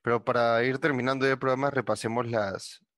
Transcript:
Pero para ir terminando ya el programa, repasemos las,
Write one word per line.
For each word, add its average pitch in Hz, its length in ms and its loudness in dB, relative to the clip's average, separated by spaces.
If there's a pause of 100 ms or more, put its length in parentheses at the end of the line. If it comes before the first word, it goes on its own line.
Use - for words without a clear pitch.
Pero 117 220 0
para 117 400 2
ir 131 160 -2
terminando 135 460 0
ya 135 80 2
el 127 60 -2
programa, 135 300 0
repasemos 117 600 -2
las, 101 560 -4 (120)